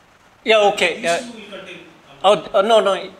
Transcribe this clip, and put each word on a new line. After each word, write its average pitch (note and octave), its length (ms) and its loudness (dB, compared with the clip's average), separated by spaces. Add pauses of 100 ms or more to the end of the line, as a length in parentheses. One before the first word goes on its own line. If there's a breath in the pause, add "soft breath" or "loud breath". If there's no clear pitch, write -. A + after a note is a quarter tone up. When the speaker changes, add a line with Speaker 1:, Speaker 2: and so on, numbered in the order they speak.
(460)
Speaker 1:
yeah, G#3+ 280 4
okay, F3 220 -2
Speaker 2:
These - 80 -14
Speaker 1:
yeah. E3+ 160 -2
Speaker 2:
two A#3+ 60 -12
will - 240 -18
contain - 280 -18
gamma - 460 -20
Speaker 1:
Oh, G3+ 360 2
uh, - 20 2
no, A3 180 4
no, G3 140 0 (260)